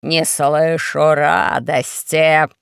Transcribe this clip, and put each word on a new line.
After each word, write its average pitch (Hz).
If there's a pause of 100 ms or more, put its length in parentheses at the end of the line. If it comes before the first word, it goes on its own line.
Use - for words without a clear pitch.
Не 160
слышу 156
радости! 151 (140)